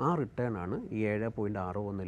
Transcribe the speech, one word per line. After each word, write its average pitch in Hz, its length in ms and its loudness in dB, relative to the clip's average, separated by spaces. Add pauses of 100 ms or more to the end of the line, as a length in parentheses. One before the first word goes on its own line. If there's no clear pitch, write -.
ആ - 20 6 (120)
റിട്ടേൺ 120 340 0 (100)
ആണ് 95 120 -2 (200)
ഈ 107 40 0 (120)
ഏഴ് 107 240 0
പോയിന്റ് 104 320 0
ആറ് 92 220 -2
ഒന്ന് 98 180 -4